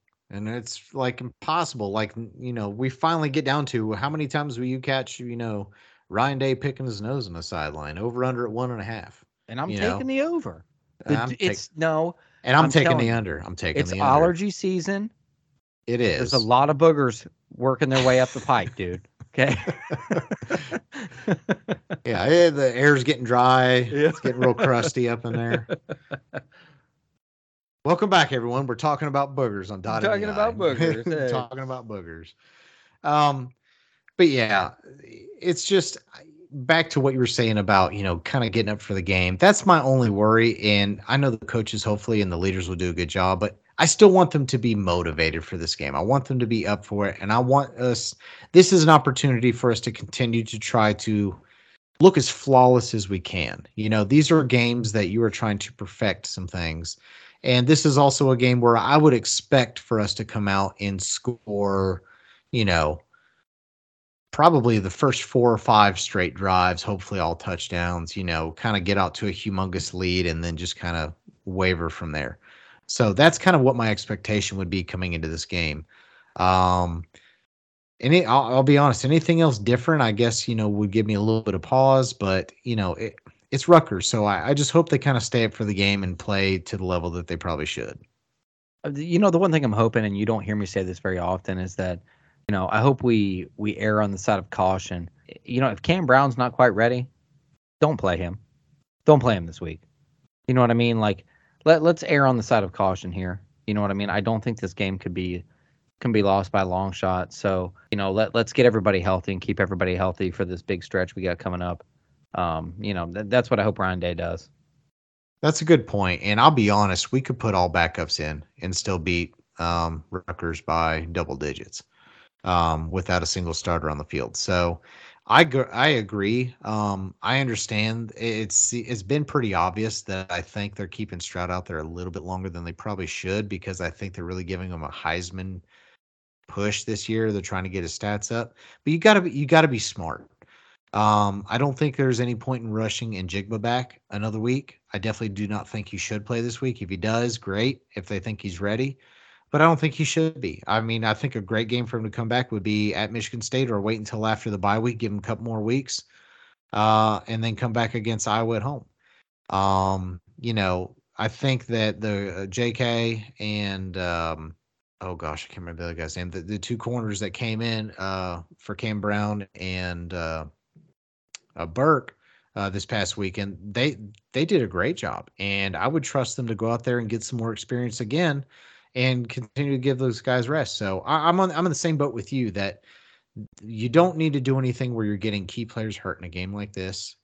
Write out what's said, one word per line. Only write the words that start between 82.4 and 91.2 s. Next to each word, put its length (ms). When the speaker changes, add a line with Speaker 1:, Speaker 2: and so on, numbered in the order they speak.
Speaker 1:
you 140
know, 180
it, 220
it's 180
Rutgers, 400
so 160
I, 260
I 40
just 160
hope 180
they 100
kinda 220
stay 240
up 80
for 120
the 100
game 280
and 160
play 400
to 180
the 80
level 260
that 160
they 100
probably 300
should. 320
Speaker 2:
Uh, 60
the, 140
you 140
know, 120
the 80
one 140
thing 120
I'm 80
hoping, 320
and 120
you 100
don't 180
hear 120
me 100
say 160
this 180
very 180
often, 400